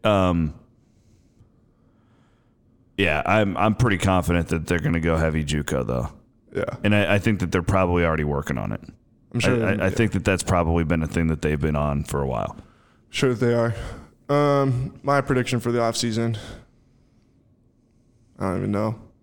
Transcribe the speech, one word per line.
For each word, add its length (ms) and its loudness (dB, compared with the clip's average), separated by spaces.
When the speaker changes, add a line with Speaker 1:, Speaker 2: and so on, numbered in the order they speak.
Speaker 1:
um, 500 2
yeah, 300 0
I'm, 300 2
I'm 180 2
pretty 240 2
confident 500 2
that 180 -2
they're 140 0
gonna 200 0
go 160 0
heavy 280 0
juco, 420 -2
though. 240 -4
Speaker 2:
Yeah. 100 -2
Speaker 1:
And 100 4
I, 200 4
I 40 4
think 220 2
that 120 -2
they're 100 2
probably 420 2
already 200 0
working 340 -2
on 140 -4
it. 80 -8
Speaker 2:
I'm 80 -2
sure 140 2
Speaker 1:
I, 40 2
Speaker 2:
they, 60 0
Speaker 1:
I, 60 0
I 40 2
Speaker 2:
yeah. 20 2
Speaker 1:
think 220 0
that 120 -2
that's 200 2
probably 400 2
been 180 0
a 60 -4
thing 200 0
that 140 -2
they've 180 0
been 160 0
on 280 -2
for 180 -4
a 40 -2
while. 300 -6
Speaker 2:
Sure 240 0
that 100 -2
they 100 4
are. 200 0
Um, 720 0
my 200 2
prediction 360 0
for 140 -2
the 80 0
offseason, 580 0
I 120 -4
don't 80 -2
even 140 -4
know. 280 -2